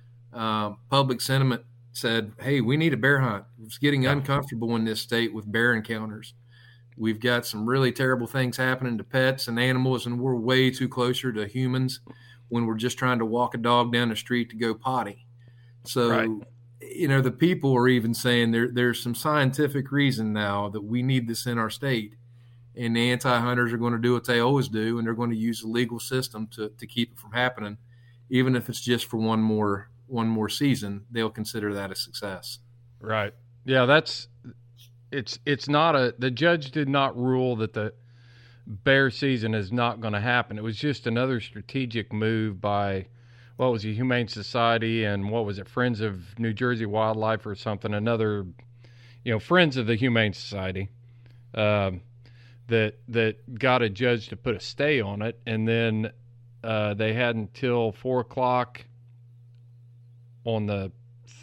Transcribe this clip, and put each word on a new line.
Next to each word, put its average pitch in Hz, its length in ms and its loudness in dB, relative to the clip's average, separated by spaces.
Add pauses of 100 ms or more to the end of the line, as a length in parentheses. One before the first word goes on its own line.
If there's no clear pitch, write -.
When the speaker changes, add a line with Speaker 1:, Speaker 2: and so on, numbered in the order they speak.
(340)
Speaker 1:
uh, 107 380 -2 (180)
public 135 320 2
sentiment 131 420 2 (300)
said, 113 460 0
"Hey, 139 220 0
we 120 160 2
need 160 160 2
a 123 40 0
bear 135 220 4
hunt. 110 240 0 (200)
It's 110 140 -16
getting 143 260 2
Speaker 2:
Yeah. 135 100 4
Speaker 1:
uncomfortable 139 640 -2
in 113 80 0
this 110 160 -4
state 117 320 -2
with 104 180 -10
bear 117 220 4
encounters. 110 600 -6 (640)
We've 110 240 -2
got 120 260 2
some 107 200 -6
really 127 260 2
terrible 127 360 0
things 127 280 -2
happening 127 420 -2
to 107 60 -6
pets 131 460 0
and 117 100 -2
animals, 127 460 2
and 120 160 -4
we're 131 140 0
way 127 360 4
too 127 160 -2
closer 123 460 -2
to 104 140 -4
humans 127 520 -2 (480)
when 117 180 0
we're 113 120 0
just 120 200 -2
trying 127 220 2
to 113 60 0
walk 120 300 0
a - 20 -4
dog 120 340 4
down 120 160 2
the 110 80 -2
street 120 360 -2
to 113 40 -14
go 113 180 0
potty." 113 520 -4 (580)
So, 120 260 0
Speaker 2:
Right. 117 200 2 (520)
Speaker 1:
you - 280 -2
know, 135 100 6
the 127 120 2
people 160 440 2
are 123 140 6
even 117 240 4
saying 120 380 2
there, 117 180 2
there's 123 320 0
some 123 120 -4
scientific 139 800 0
reason 120 400 2
now 101 380 -2
that 107 120 -6
we 117 220 -2
need 131 240 2
this 113 180 -4
in 120 120 -2
our 110 120 0
state, 131 460 -4 (580)
and 117 220 -2
the 120 160 4
anti-hunters 123 640 2
are 120 40 -2
gonna 117 220 0
do 123 140 2
what 117 120 0
they 120 140 2
always 123 300 2
do, 110 280 -2
and 117 80 -4
they're 117 80 -2
gonna 117 220 -2
use 110 240 -2
the 110 80 -10
legal 117 320 -2
system 127 480 -6
to, 107 220 -8
to - 180 -18
keep 120 240 -4
it - 80 -20
from 104 140 -20
happening. 113 440 -2 (520)
Even 127 260 2
if 120 140 -4
it's 117 100 -6
just 120 280 -2
for 117 100 -4
one 110 240 2
more, 107 480 0 (180)
one 113 200 -2
more 107 220 0
season, 104 600 -2
they'll 113 200 -2
consider 104 440 -6
that 98 160 -6
a 95 60 -10
success. - 640 -10 (400)
Speaker 2:
Right. 107 340 -2 (300)
Yeah, 131 220 4
that's, 151 420 2 (840)
it's, - 360 -8
it's 139 240 -2
not 151 260 4
a, 123 240 2
the 131 120 0
judge 147 400 2
did 147 180 -2
not 139 280 2
rule 127 400 2
that 107 140 -2
the 107 220 -4 (720)
bear 135 420 4
season 117 440 0
is 101 180 -2
not 117 300 0
gonna 104 180 -2
happen. 117 380 0
It 107 60 -8
was 110 140 -6
just 147 300 -4
another 120 320 0
strategic 113 720 -6
move 110 480 0
by, 101 460 0 (500)
what 123 160 2
was 110 140 -2
it, 107 80 -4
Humane 123 340 0
Society 113 800 0
and 101 240 -2
what 113 160 -2
was 101 140 -6
it, 95 100 -14
Friends 123 320 0
of 98 380 -6
New 113 120 -2
Jersey 117 340 -2
Wildlife 110 600 0
or 104 100 -8
something, 104 380 -6
another, 107 520 0 (800)
you 120 80 -2
know, 110 80 0
Friends 165 380 4
of 117 100 0
the 117 80 4
Humane 113 380 2
Society, 95 560 -6 (640)
um, 104 480 2 (640)
that, 110 280 2 (120)
that 113 520 -2
got 127 220 4
a 113 80 2
judge 117 400 0
to 110 60 -12
put 117 200 -4
a - 40 -8
stay 147 400 -2
on 101 220 -4
it. 117 240 -6
And 110 200 -2
then, 113 460 0 (540)
uh, 107 300 -2
they 110 180 0
had 120 220 0
until 113 580 -2
four 127 260 -2
o'clock 123 640 -2 (1600)
on 110 220 -2
the 98 260 -4 (520)